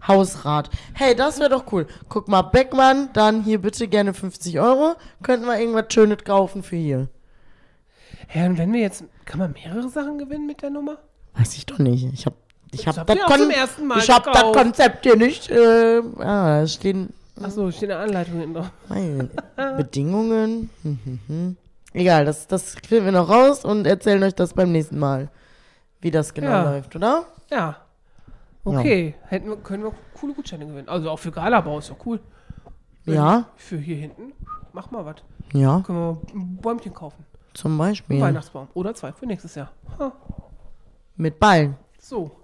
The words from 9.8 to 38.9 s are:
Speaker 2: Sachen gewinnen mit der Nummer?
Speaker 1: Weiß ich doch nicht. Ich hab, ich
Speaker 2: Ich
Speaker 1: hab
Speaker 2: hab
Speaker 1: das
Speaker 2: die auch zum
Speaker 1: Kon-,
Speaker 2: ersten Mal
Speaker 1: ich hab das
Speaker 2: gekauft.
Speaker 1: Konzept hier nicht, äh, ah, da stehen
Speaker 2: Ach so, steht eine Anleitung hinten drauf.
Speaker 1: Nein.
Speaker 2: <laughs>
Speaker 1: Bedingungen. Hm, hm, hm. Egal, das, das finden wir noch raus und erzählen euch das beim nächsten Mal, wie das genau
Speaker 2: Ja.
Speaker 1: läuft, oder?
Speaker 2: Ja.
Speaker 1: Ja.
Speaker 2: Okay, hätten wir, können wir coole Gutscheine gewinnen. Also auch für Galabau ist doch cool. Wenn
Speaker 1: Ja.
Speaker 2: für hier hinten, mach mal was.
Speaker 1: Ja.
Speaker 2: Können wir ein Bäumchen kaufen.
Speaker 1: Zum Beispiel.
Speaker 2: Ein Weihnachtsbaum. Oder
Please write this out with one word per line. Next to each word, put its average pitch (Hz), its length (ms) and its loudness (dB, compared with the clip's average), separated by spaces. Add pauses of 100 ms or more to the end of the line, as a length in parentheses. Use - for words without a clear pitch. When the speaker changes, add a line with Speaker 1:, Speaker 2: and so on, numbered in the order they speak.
Speaker 2:
Sachen 294 280 -8
gewinnen 294 300 -10
mit 294 160 -12
der 285 80 -8
Nummer? 294 260 -10 (380)
Speaker 1:
Weiß - 200 -2
ich - 100 -16
doch 269 140 -12
nicht. 127 340 2
Ich - 120 -12
hab, - 80 -4 (380)
ich 131 100 -12
Speaker 2:
Ich - 60 -4
Speaker 1:
hab 156 100 -2
Speaker 2:
hab 165 100 -6
Speaker 1:
das 208 100 6
Speaker 2:
die 403 60 0
auch 349 40 2
zum 285 140 6
Speaker 1:
Kon-, 294 100 4
Speaker 2:
ersten 269 360 -2
Mal 240 120 0
Speaker 1:
ich 233 100 2
hab 240 140 8
das 269 140 -2
Speaker 2:
gekauft. 220 200 6
Speaker 1:
Konzept 247 460 4
hier 240 140 8
nicht, 240 340 2
äh, 233 500 6 (180)
ah, 170 420 2
da 160 60 0
stehen 190 460 -4 (300)
Speaker 2:
Ach 196 60 -8
so, 196 220 -4
steht 202 200 -6
eine 170 80 -6
Anleitung 175 400 -4
hinten 160 140 -8
drauf. 175 180 -8 (160)
Speaker 1:
Nein. 160 420 -4 (260)
Speaker 2:
<laughs> 269 200 -6
Speaker 1:
Bedingungen. 220 960 -2 (140)
Hm, 143 200 -6
hm, 127 240 -10
hm. 175 300 -6 (340)
Egal, 175 320 4
das, 156 240 -4
das - 280 -6 (120)
finden 220 180 4
wir 196 60 2
noch 180 180 4
raus 269 360 6
und 208 200 0
erzählen 196 380 2
euch 190 120 0
das 180 180 -2
beim 180 180 2
nächsten 151 280 -2
Mal, 139 300 -2 (680)
wie 170 120 -4
das 156 220 -2
genau 277 160 -4
Speaker 2:
Ja. 196 220 2
Speaker 1:
läuft, 139 240 -8
oder? 254 300 0 (240)
Speaker 2:
Ja. 285 80 -4
Speaker 1:
Ja. - 1200 -8
Speaker 2:
Okay, 175 360 0 (100)
hätten 196 240 -8
wir, 208 80 -8
können 208 260 -12
wir 214 80 -8 (280)
coole 285 140 -8
Gutscheine 160 320 -14
gewinnen. 143 220 -16
Also 156 220 -6
auch 156 100 -8
für 165 120 -10
Galabau 170 480 -2
ist - 100 -16
doch - 160 -18
cool. 233 140 -6 (840)
Wenn 156 100 0
Speaker 1:
Ja. 175 300 4 (120)
Speaker 2:
für - 200 -12
hier 156 200 -8
hinten, 165 340 -16 (400)
mach - 200 -18
mal 220 140 -10
was. 156 100 -14 (360)
Speaker 1:
Ja. 143 300 2
Speaker 2:
Können 180 180 -6
wir 165 220 -6 (120)
ein 185 240 -10
Bäumchen 226 360 -8
kaufen. - 320 -20 (280)
Speaker 1:
Zum 156 240 -4
Beispiel. 165 400 -2
Speaker 2:
Ein 139 40 2
Weihnachtsbaum. 139 540 -2
Oder 185 200 -6